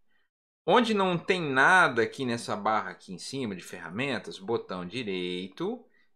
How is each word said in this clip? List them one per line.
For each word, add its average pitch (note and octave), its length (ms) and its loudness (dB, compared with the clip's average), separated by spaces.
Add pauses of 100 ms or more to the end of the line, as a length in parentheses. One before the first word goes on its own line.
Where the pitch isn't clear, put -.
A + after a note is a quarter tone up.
(680)
Onde A3 260 6
não F#3+ 240 2
tem F#3 240 0
nada C#3+ 640 6
aqui B2 240 -2
nessa A#2 280 -4
barra G2+ 360 -2
aqui F2+ 240 -16
em F2 40 -14
cima B2 380 -8
de E2+ 60 -14
ferramentas, F#2+ 760 -8
botão G2 460 -6
direito, F#2+ 1000 -6 (340)